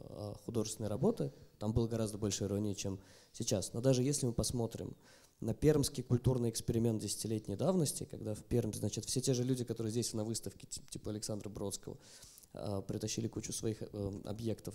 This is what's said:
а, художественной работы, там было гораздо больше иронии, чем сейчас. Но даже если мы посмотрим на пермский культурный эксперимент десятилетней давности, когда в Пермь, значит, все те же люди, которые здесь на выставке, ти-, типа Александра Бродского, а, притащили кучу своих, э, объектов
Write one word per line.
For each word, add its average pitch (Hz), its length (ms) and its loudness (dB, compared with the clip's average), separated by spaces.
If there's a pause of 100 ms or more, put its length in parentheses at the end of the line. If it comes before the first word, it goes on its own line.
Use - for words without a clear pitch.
а, 104 340 -8
художественной 110 460 -2
работы, 139 420 0 (280)
там 107 120 0
было 117 160 4
гораздо 110 300 -2
больше 104 280 0
иронии, 101 280 0
чем 95 260 -4 (320)
сейчас. 107 420 0
Но 117 80 -2
даже 127 200 6
если 139 240 2
мы 117 80 2
посмотрим - 640 -2 (440)
на 110 140 0
пермский 147 500 4
культурный 120 460 4
эксперимент 113 500 2
десятилетней 107 580 -2
давности, 165 480 2
когда 107 280 -4
в - 100 -6
Пермь, 110 300 2
значит, 107 320 -2
все - 160 0
те 131 140 4
же 123 80 2
люди, 127 200 2
которые 113 280 -2
здесь 113 240 0
на 110 80 0
выставке, - 420 -4
ти-, - 240 -12
типа - 220 -6
Александра 107 380 -4
Бродского, - 500 -6 (540)
а, 98 280 -2
притащили 110 460 -2
кучу - 260 -6
своих, 110 300 -2
э, 101 420 -4
объектов 107 500 -4